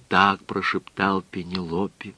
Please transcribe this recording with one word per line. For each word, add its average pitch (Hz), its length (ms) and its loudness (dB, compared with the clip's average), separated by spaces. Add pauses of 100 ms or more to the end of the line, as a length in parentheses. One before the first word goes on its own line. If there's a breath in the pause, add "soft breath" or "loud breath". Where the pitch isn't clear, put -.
так 98 360 4
прошептал 98 800 -2 (100)
Пенелопе 90 840 -6